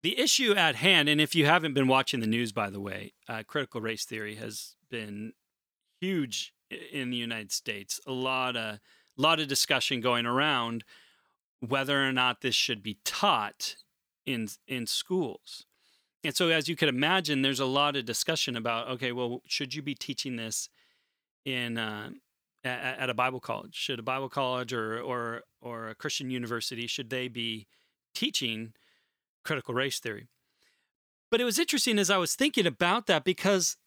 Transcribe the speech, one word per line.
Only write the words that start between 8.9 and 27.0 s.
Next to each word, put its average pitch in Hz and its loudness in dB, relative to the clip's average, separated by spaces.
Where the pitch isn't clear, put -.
lot 156 4
of 151 -2
discussion 135 2
going 120 2
around 120 0
whether 135 2
or 131 0
not 127 0
this 123 0
should 110 -2
be 107 -8
taught - 0
in, 113 -4
in 123 -6
schools. - -4
And 147 -2
so, 175 4
as 156 4
you 170 -2
could 156 4
imagine, 147 2
there's 135 2
a 135 2
lot 143 2
of 127 -2
discussion 123 -2
about, 117 -2
okay, 123 -2
well, 123 -4
should 131 -6
you 151 -8
be 139 -6
teaching 127 -8
this 113 -6
in, 123 -4
uh, 107 -6
a-, 131 -2
a-, 127 -4
at 127 -2
a 113 -2
Bible 127 0
college? - -8
Should - -6
a 117 -12
Bible 131 -4
college 127 -2
or, 113 -4
or, 117 -6
or 117 -10
a 113 -12
Christian 139 -6
university, 120 -4
should 117 -6